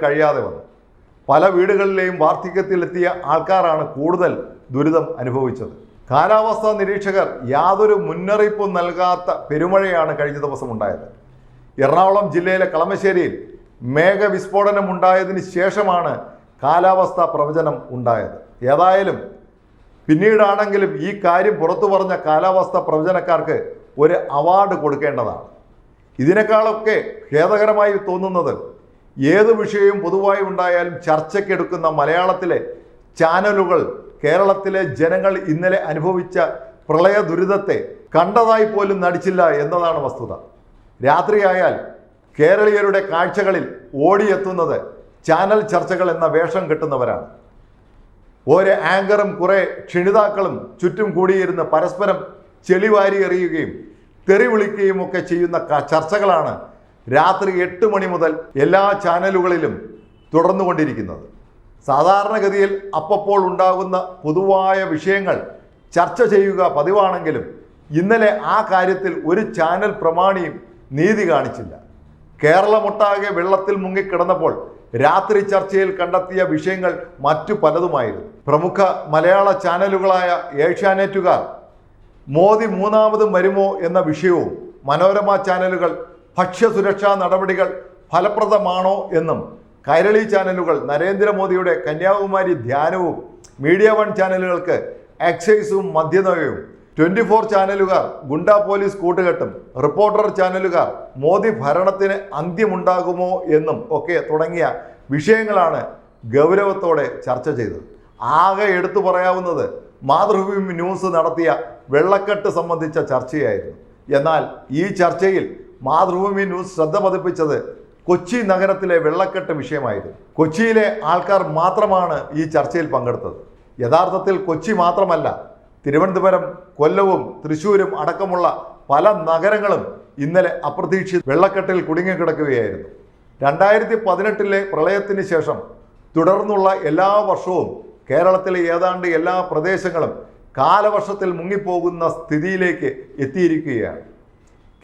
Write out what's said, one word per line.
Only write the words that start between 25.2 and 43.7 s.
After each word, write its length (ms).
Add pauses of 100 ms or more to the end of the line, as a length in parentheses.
ഇതിനേക്കാളൊക്കെ 760 (340)
ഖേദകരമായി 640 (140)
തോന്നുന്നത് 440 (640)
ഏത് 340 (100)
വിഷയവും 420
പൊതുവായി 460
ഉണ്ടായാലും 460 (120)
ചർച്ചയ്ക്കെടുക്കുന്ന 800 (120)
മലയാളത്തിലെ 600 (580)
ചാനലുകൾ 640 (420)
കേരളത്തിലെ 600 (180)
ജനങ്ങൾ 320 (220)
ഇന്നലെ 260 (100)
അനുഭവിച്ച 480 (500)
പ്രളയ 280 (140)
ദുരിതത്തെ 480 (380)
കണ്ടതായി 580
പോലും 220 (100)
നടിച്ചില്ല 340 (240)
എന്നതാണ് 420
വസ്തുത. 240 (800)
രാത്രിയായാൽ 640 (640)
കേരളീയരുടെ 720
കാഴ്ചകളിൽ 560 (400)